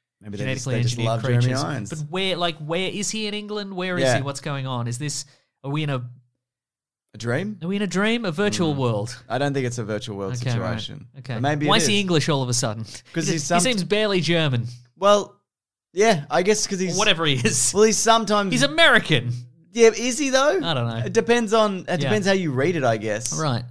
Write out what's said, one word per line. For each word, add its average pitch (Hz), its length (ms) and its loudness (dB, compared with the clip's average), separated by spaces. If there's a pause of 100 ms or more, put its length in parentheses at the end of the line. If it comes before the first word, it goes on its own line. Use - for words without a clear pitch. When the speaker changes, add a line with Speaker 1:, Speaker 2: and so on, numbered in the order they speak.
(220)
Speaker 1:
Maybe 107 160 -10
they 131 160 -4
just, 127 100 -6
Speaker 2:
genetically 127 120 -2
Speaker 1:
they 120 60 0
just 120 120 0
Speaker 2:
engineered 120 140 -2
Speaker 1:
love 117 140 -2
Jeremy 123 220 2
Speaker 2:
creatures. 127 200 0
Speaker 1:
Irons. 127 260 -6
Speaker 2:
But 156 80 -8 (100)
where, 185 280 -2
like, 170 220 -2
where 165 300 -4
is 190 220 -6
he 220 160 -6
in 208 80 -6
England? 208 400 -8
Where 180 240 -4
is 131 60 0
Speaker 1:
Yeah. 123 140 4
Speaker 2:
he? 127 40 -4
What's 139 180 -8
going 139 280 -6
on? 120 180 -4
Is 120 120 -6
this, 147 260 -6 (400)
are 139 60 -8
we 151 120 -2
in 147 80 -2
a 123 180 -4 (1040)
Speaker 1:
A 101 40 -18
dream? 165 440 -4
Speaker 2:
Are 165 60 -8
we 196 80 -2
in 202 60 -2
a 208 60 -2
dream? 214 360 0
A 185 60 -4
virtual 190 440 0
Speaker 1:
Mm. 135 40 -2
Speaker 2:
world? 117 500 -2
Speaker 1:
I 120 100 -2
don't 143 140 0
think 135 140 -2
it's 120 120 -6
a 113 60 -4
virtual 107 320 -6
world 98 180 -4
Speaker 2:
Okay, 120 120 -6
right. 123 60 0 (280)
Speaker 1:
situation. - 260 -12 (120)
Speaker 2:
Okay. 127 160 -10
Speaker 1:
But 113 80 -4
maybe 147 240 0
Speaker 2:
Why 202 100 4
Speaker 1:
it 196 60 4
Speaker 2:
is 147 60 2
he 208 80 4
Speaker 1:
is. 202 40 4
Speaker 2:
English 175 280 2
all 139 140 0
of 123 60 -2
a 120 60 -2
sudden? 113 300 -4 (280)
Speaker 1:
'Cause 160 140 -2
Speaker 2:
He, 160 60 0
Speaker 1:
he's 156 100 -2
Speaker 2:
he 143 40 -6
Speaker 1:
some- 170 140 2
Speaker 2:
seems 214 220 0
barely 202 380 0
German. 147 480 0 (280)
Speaker 1:
Well, 202 400 2 (560)
yeah, 185 380 4
I 165 120 2
guess 208 240 2
'cause 196 120 -4
he's 180 160 -2
Speaker 2:
Or 180 40 -2
whatever 185 280 2
he 139 80 4
is. 143 400 0
Speaker 1:
Well, 202 80 6
he's 220 160 6
sometimes 208 540 2
Speaker 2:
He's - 100 2
American. 220 720 4 (400)
Speaker 1:
Yeah, 226 240 8
is 240 220 -2
he 277 120 0
though? 277 320 4
Speaker 2:
I 165 120 -2
don't 120 140 -2
know. 117 160 -4
Speaker 1:
It 190 80 -6
depends 226 400 2
on, 214 280 2
it - 80 -14
Speaker 2:
Yeah. 180 80 0
Speaker 1:
depends 196 300 0
how 196 60 4
you 180 200 0
read 151 240 2
it, 135 80 0
I 113 120 2
guess. 110 400 -4
Speaker 2:
Right. 147 340 -2